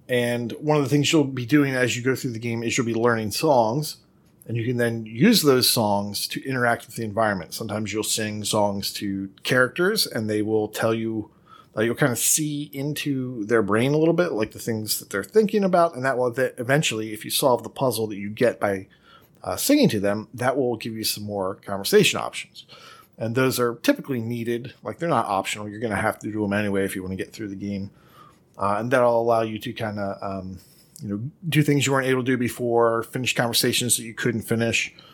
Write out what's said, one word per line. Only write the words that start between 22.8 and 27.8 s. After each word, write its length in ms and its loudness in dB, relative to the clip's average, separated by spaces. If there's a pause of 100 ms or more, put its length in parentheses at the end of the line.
And 160 -4
those 260 2
are 160 2
typically 440 0
needed. 540 -6 (100)
Like, 160 -10
they're 100 -2
not 180 2
optional. 420 -2
You're 100 -12
gonna 160 -2
have 240 0
to 120 -8
do 120 -2
'em 100 0
anyway 320 0
if 100 -4
you 60 -6
wanna 140 -6
get 180 -8
through 140 -10
the 80 -10
game. 340 -6 (680)